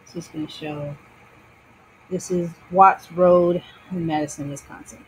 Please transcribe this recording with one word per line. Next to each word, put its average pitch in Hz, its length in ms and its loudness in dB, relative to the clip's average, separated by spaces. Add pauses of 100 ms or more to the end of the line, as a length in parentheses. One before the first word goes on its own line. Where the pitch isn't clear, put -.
it's - 100 -20
just 170 180 -12
gonna 156 160 -8
show, 147 480 -10 (1120)
this 185 220 -6
is 175 180 -2 (220)
Watts 190 400 4
Road 175 520 4 (280)
in 180 140 -6
Madison, 151 440 -4
Wisconsin. - 580 -18